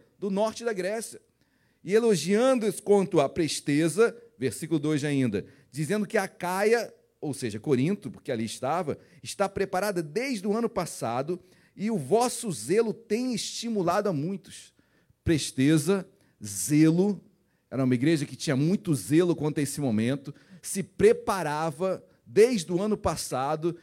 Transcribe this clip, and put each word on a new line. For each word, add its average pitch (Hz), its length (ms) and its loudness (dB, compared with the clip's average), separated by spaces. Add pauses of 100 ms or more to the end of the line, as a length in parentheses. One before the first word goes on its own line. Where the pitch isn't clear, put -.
(180)
do 202 120 -6
norte 214 340 -2
da 233 80 -2
Grécia. 202 480 -6 (640)
E 185 100 2
elogiando-os 214 840 4
quanto 196 400 4
à 139 80 4
presteza, 160 880 2 (220)
versículo 151 400 -2
dois 147 260 -2
ainda, 131 420 0 (240)
dizendo 160 360 -2
que 220 120 0
a 190 80 0
Caia, 202 640 0 (280)
ou 147 120 -6
seja, 107 280 -6
Corinto, 143 500 0
porque - 220 -10
ali 113 120 -4
estava, 139 540 -4 (240)
está 196 260 -4
preparada 190 540 -4
desde 208 440 -6
o 202 80 0
ano 233 140 -2
passado 143 680 -4 (380)
e 208 140 -4
o 226 60 0
vosso 220 540 0
zelo 175 420 0
tem 247 420 -4
estimulado 202 760 -2
a 190 40 0
muitos. 165 600 -8 (480)
Presteza, 160 840 2 (360)
zelo, 160 800 2 (480)
era 131 140 -2
uma 127 100 2
igreja 143 320 2
que 127 100 -12
tinha 143 200 -2
muito 165 380 0
zelo 151 420 2
quanto 151 220 -4
a 147 40 0
esse - 180 -4
momento, 131 540 -2 (260)
se - 220 -6
preparava 175 1200 0 (220)
desde 185 460 4
o 175 100 0
ano 208 140 0
passado, 156 880 -2